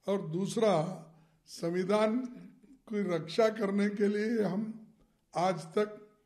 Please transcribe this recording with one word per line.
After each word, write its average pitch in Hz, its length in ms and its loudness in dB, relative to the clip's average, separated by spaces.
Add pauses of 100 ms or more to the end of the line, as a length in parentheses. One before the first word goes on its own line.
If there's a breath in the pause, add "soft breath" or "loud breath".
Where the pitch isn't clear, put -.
और 190 220 -2
दूसरा, 190 460 2 (760 soft breath)
संविधान 202 680 0 (680)
की 208 200 -2
रक्षा 170 420 2
करने 202 400 0
के 202 180 2
लिए 214 340 0
हम 190 220 0 (720)
आज 170 300 0 (100)
तक 214 240 0 (280)